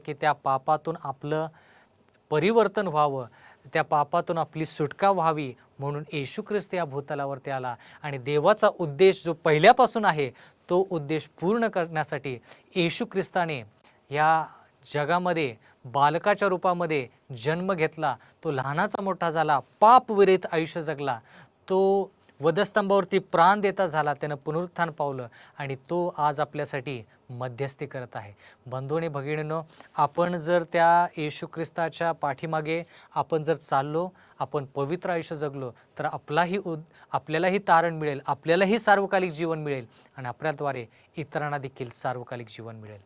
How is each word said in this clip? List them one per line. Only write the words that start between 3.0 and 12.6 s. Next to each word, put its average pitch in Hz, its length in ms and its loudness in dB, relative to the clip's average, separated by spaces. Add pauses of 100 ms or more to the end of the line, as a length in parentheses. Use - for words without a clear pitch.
त्या 160 80 2
पापातून 165 560 0
आपली 156 280 -4
सुटका 160 460 0
व्हावी, 160 420 -2 (260)
म्हणून 143 240 -6 (100)
येशू 147 280 -6
ख्रिस्त 208 320 -6
या 175 120 -2
भूतलावरती 139 680 -8
आला. 127 240 -6 (280)
आणि 143 140 -8
देवाचा 147 520 4 (100)
उद्देश 175 460 4
जो 170 80 0
पहिल्यापासून 208 720 6
आहे 151 240 2 (400)
तो 185 220 2
उद्देश 151 380 -4 (100)
पूर्ण 220 280 0
करण्यासाठी 156 720 -4 (360)